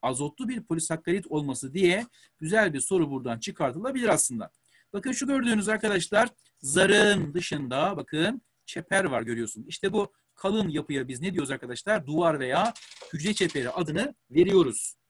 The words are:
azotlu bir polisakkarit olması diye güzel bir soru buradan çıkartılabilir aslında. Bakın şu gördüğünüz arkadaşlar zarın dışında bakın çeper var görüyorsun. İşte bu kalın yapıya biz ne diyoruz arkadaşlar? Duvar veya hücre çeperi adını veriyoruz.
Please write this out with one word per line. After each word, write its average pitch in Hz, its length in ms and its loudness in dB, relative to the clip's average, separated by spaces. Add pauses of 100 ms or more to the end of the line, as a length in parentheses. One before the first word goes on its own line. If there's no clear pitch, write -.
azotlu 143 480 -4
bir 240 140 -6
polisakkarit 165 640 -4
olması 139 460 -4
diye 190 320 2 (340)
güzel 180 340 2
bir 135 60 -4
soru 160 320 2
buradan 123 280 -4
çıkartılabilir 208 680 -2
aslında. 117 420 0 (420)
Bakın 202 180 -4
şu 254 160 -4
gördüğünüz 240 420 2
arkadaşlar 214 600 2 (300)
zarın 185 760 4
dışında 156 640 -2
bakın 160 440 -2 (240)
çeper - 400 -2
var 127 160 -2
görüyorsun. 113 460 -6
İşte 190 260 -4
bu 202 200 -2 (220)
kalın 202 340 0
yapıya 143 380 -4
biz 127 140 -8
ne 180 120 -4
diyoruz 139 180 -2
arkadaşlar? 135 560 -4
Duvar 156 320 2
veya 156 340 0 (400)
hücre 165 200 -2
çeperi 147 360 -2
adını 180 460 -4 (160)
veriyoruz. 175 640 4 (140)